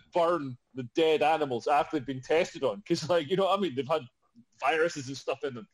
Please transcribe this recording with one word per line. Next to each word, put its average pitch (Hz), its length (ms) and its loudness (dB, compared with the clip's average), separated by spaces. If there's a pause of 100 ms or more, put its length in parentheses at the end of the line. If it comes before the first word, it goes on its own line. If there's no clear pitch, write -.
(140)
burn 165 440 0 (160)
the 127 100 -8 (120)
dead 160 260 4
animals 147 460 0
after 147 300 2
they've 135 100 -4
been 131 140 -6
tested 156 420 0
on 101 240 -2
'cause, 170 220 -2
like, 170 200 0
you 180 60 0
know 196 100 2
what 190 140 2
I - 20 -4
mean? 147 140 -2
They've 123 120 -4
had 156 160 0 (580)
viruses 156 480 0
and 135 80 -8
stuff - 260 -6
in 135 120 -4
them. 107 180 -12